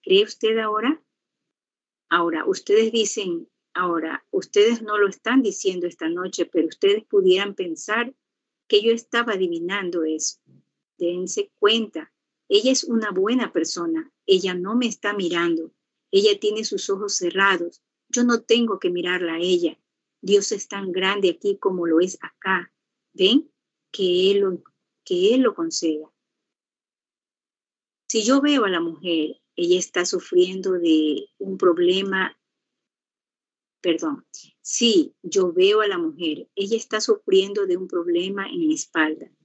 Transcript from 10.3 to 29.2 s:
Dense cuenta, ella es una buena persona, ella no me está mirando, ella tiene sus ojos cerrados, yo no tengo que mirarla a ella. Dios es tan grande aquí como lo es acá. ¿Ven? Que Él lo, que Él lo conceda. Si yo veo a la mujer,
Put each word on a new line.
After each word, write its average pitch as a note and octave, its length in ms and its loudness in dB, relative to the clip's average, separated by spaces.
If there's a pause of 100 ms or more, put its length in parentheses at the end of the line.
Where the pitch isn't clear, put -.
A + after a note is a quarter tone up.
Dense F3+ 640 -4
cuenta, G#3 520 0 (360)
ella G#3+ 240 4
es C4 120 0
una A3 280 -2
buena G#3 420 0
persona, E3 580 -4 (140)
ella F#3+ 300 2
no F#3+ 200 -4
me B3 120 2
está G#3 260 -4
mirando, E3+ 580 -2 (400)
ella G3+ 280 4
tiene G#3+ 240 -2
sus - 260 -6
ojos G3 260 -4
cerrados, F3+ 680 0 (260)
yo A#3+ 140 0
no A#3 180 2
tengo A3+ 380 2
que F3+ 100 -2
mirarla F3 460 -2
a E3 40 -6
ella. F3 400 0 (420)
Dios G3 300 2
es G3+ 160 -6
tan G3 240 -8
grande F#3+ 380 0
aquí G3+ 280 -2
como F#3 280 -2
lo D#3+ 140 4
es F#3 220 0
acá. - 520 -6 (400)
¿Ven? A3 380 2 (400)
Que F#3 400 2
Él G3+ 80 4
lo, F#3 240 -2 (400)
que F#3+ 320 2
Él C4 60 4
lo A3+ 120 2
conceda. D#3+ 580 -4 (2000)
Si A3 160 -2
yo C4 180 4
veo C#4 240 2
a G3 40 0
la F3+ 100 0
mujer, E3 600 -4 (160)